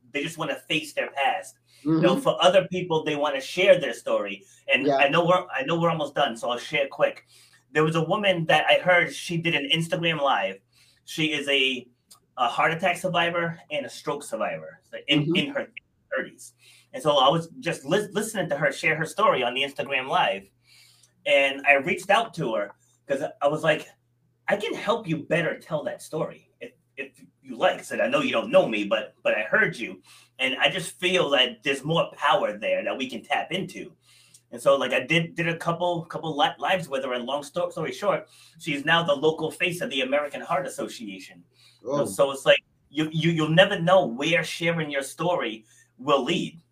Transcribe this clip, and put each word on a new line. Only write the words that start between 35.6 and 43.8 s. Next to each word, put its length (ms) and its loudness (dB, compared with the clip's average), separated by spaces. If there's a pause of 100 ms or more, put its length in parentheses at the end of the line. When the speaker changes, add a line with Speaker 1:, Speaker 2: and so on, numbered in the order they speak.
Speaker 1:
couple 320 -8
li-, 200 2
lives 300 -2
with 160 -4
her. 100 -4
And 120 -4
long 180 -4
sto-, 260 -4
story 220 -6
short, 380 -2 (300)
she's 260 -4
now 180 4
the 100 2
local 380 0
face 300 -4
of 80 -6
the 120 -2
American 380 -2
Heart 260 -2
Association. 800 -12 (400)
You 60 -10
know, 140 0
Speaker 2:
Oh. 20 0
Speaker 1:
so 260 2
it's 140 -8
like, 180 4 (260)
you, 220 -2
you, 200 2
you'll 180 2
never 280 6
know 280 4